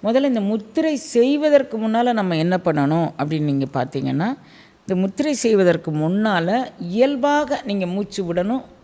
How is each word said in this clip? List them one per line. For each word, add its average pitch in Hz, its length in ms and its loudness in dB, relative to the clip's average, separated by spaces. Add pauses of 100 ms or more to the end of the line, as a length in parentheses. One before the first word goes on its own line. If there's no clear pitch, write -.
முதல்ல 262 300 2
இந்த 220 180 0
முத்திரை 302 440 -2 (180)
செய்வதற்கு 277 720 4
முன்னால 233 360 0
நம்ம 185 240 0
என்ன 180 120 2 (100)
பண்ணணும் 156 420 2 (120)
அப்படின்னு 151 320 -2
நீங்க 139 160 0 (100)
பார்த்தீங்கன்னா, 131 520 -2 (540)
இந்த 196 180 -4
முத்திரை 277 320 -2 (120)
செய்வதற்கு 180 460 2
முன்னால 175 580 0 (440)
இயல்பாக 277 640 0 (100)
நீங்க 196 160 -2 (100)
மூச்சு 202 320 -6
விடணும். 185 360 -2 (200)